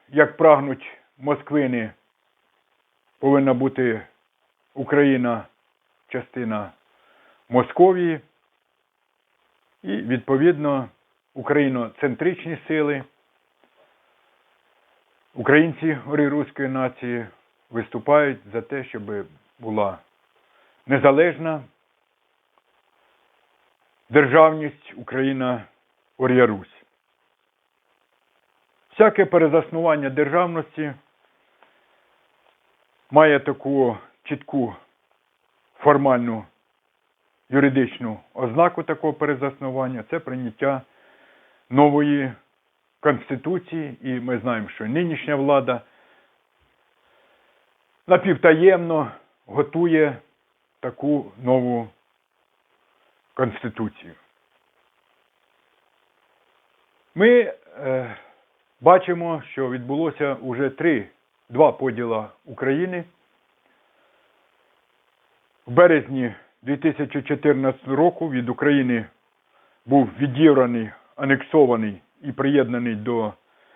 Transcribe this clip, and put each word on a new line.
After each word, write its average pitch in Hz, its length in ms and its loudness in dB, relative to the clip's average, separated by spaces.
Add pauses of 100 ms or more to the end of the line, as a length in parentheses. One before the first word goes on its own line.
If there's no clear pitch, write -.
як 143 280 2
прагнуть 143 600 2 (200)
москвини, 135 720 -4 (1300)
повинна 139 360 2
бути 123 520 -2 (680)
Україна 127 720 0 (600)
частина 113 640 -8 (800)
Московії, 175 680 4 (1600)
і, 196 140 -8
відповідно, 135 920 -2 (460)
україноцентричні 143 1200 -4 (100)
сили, 147 360 -4 (2250)
українці, 151 640 0 (100)
ори 147 200 0
руської 139 400 -6
нації, 127 580 -6 (440)
виступають 123 680 0 (140)
за 113 100 -6
те, 135 220 -10
щоб 104 420 -10 (320)
була 107 400 -4 (880)
незалежна 143 760 2 (2500)
державність 151 880 4
Україна, 127 680 -4 (540)
Орія 127 280 6
Русь. 101 360 -8 (2000)
Всяке 214 340 4
перезаснування 160 840 0
державності 151 840 -4 (2250)
має 147 300 6
таку 135 580 -2 (260)
чітку 127 520 -6 (1000)
формальну 123 640 0 (1080)
юридичну 127 680 0 (140)
ознаку 160 480 -2
такого 156 300 -4
перезаснування, 135 960 -6
це 165 80 -6
прийняття 127 640 -6 (880)
нової 143 600 2 (680)
Конституції, 151 1000 -4
і 127 180 -6
ми 123 180 -4
знаємо, 110 300 -6
що - 180 -12
нинішня 151 500 -4
влада 135 440 0 (2250)
напівтаємно 165 1080 4 (340)
готує 147 720 0 (640)
таку 143 520 -4 (100)
нову 123 460 0 (1500)
Конституцію. 110 800 -6 (3000)
Ми, 220 400 4 (240)
е, 131 380 -6 (640)
бачимо, 170 720 2
що 131 200 -6
відбулося 139 640 -4
уже 127 360 -6
три, 139 380 -2 (400)
два 143 240 4
поділа 117 560 -6 (160)
України. 165 600 -6 (2500)
В 120 60 -14
березні 131 640 2 (280)
дві 135 140 -4
тисячі 143 460 -4
чотирнадцятого 135 720 -2
року 165 340 0
від 123 180 -4
України 123 580 0 (800)
був 127 320 2
відібраний, 127 720 2 (260)
анексований 127 840 0 (200)
і 143 100 -10
приєднаний 120 640 -2
до 110 380 -4 (440)